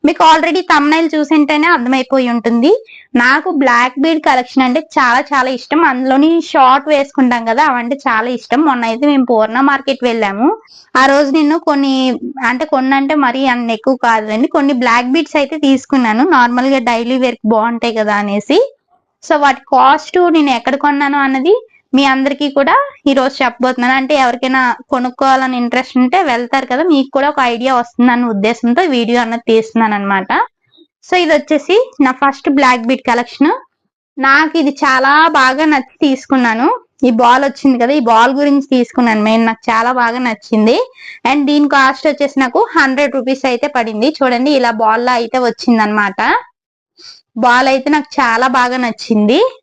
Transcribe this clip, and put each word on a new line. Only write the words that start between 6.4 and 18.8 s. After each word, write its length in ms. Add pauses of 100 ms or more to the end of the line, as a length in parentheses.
షార్ట్ 420
వేసుకుంటాం 580
కదా, 200
అవంటే 260 (100)
చాలా 220 (100)
ఇష్టం. 300
మొన్న 220
అయితే 200
మేము 220
పూర్ణ 280 (100)
మార్కెట్ 380
వెళ్ళాము. 400 (520)
ఆ 20 (100)
రోజు 260
నేను 180 (120)
కొన్ని, 260 (560)
అంటే 140 (100)
కొన్ని 260
అంటే 140 (120)
మరీ 160 (120)
అన్ని 240
ఎక్కువ 180 (100)
కాదులేండి, 500
కొన్ని 260
బ్లాక్ 320
బీడ్స్ 280
అయితే 140 (120)
తీసుకున్నాను. 560 (140)
నార్మల్ 360
గా 60 (100)
డైలీ 320
వేర్ 180
కి 140
బాగుంటాయి 460
కదా 240
అనేసి. 340 (680)